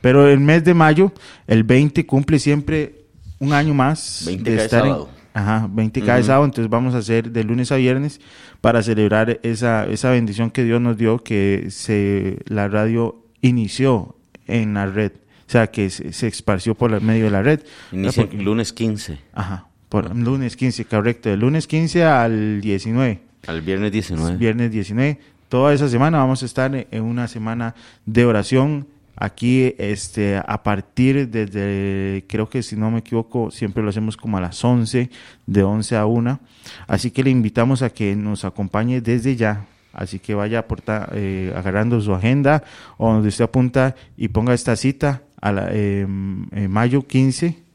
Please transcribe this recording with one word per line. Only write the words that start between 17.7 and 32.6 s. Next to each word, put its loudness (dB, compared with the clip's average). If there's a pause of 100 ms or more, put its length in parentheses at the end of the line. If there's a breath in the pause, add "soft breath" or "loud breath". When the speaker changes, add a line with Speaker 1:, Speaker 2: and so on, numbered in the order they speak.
Speaker 2:
Inicia 0
Speaker 1:
Porque -8
Speaker 2:
lunes -2
quince. -4 (140)
Speaker 1:
Ajá, -8 (200)
por -2
lunes -2
quince, -2
correcto. -2
Del 0
lunes 0
quince 0
al 2
diecinueve. -2 (260)
Speaker 2:
Al -6
viernes -2
diecinueve. -2
Speaker 1:
Viernes 0
diecinueve. -2 (280 soft breath)
Toda 2
esa 2
semana 2
vamos 0
a -8
estar -4
en, -8
en -6
una -4
semana -8 (300 loud breath)
de 2
oración. 2 (320)
Aquí, 0
este, -4
a -6
partir 0
desde, -4
creo -4
que -4